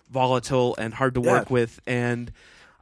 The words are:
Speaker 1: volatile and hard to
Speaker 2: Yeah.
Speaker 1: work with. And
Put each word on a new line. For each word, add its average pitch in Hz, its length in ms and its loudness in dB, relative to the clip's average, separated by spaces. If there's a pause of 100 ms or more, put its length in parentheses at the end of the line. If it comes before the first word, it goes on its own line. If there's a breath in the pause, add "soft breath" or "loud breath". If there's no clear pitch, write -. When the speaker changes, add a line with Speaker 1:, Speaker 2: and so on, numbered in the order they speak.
Speaker 1:
volatile 127 680 0
and 113 160 -6
hard 131 200 0
to 127 60 0
Speaker 2:
Yeah. 123 120 2
Speaker 1:
work 117 180 2
with. 120 360 0
And 120 440 -4 (520 soft breath)